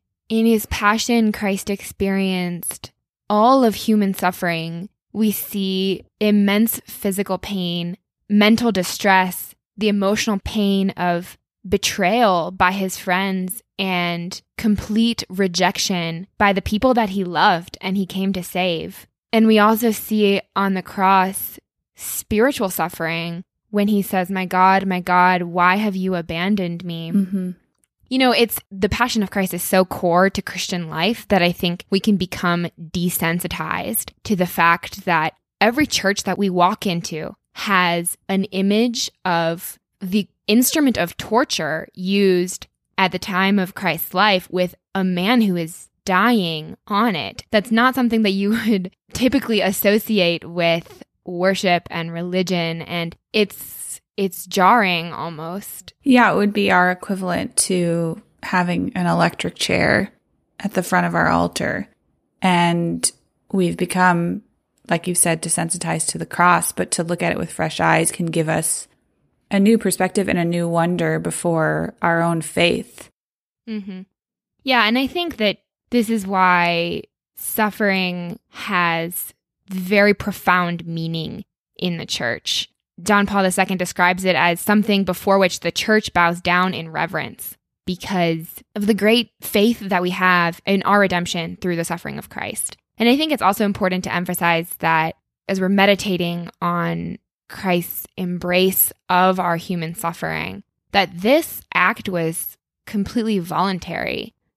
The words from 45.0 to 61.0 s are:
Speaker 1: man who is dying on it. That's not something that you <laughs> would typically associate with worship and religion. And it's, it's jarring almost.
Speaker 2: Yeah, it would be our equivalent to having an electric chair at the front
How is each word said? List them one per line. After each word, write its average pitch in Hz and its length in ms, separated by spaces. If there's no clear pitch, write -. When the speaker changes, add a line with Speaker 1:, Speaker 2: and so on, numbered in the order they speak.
Speaker 1:
man 185 380
who 190 140
is 165 320
dying 180 720
on 208 300
it. - 340
That's 208 200
not 247 240
something 233 280
that 208 80
you 196 200
<laughs> 226 180
would 190 260
typically 226 480
associate 196 840
with 170 580
worship 180 640
and 170 220
religion. 170 720
And 165 340
it's, - 680
it's 190 300
jarring 180 640
almost. 165 800
Speaker 2:
Yeah, 247 300
it - 40
would 202 160
be 202 180
our 180 200
equivalent 180 680
to 170 640
having 180 520
an 180 120
electric 170 500
chair - 560
at 196 140
the 185 80
front 180 240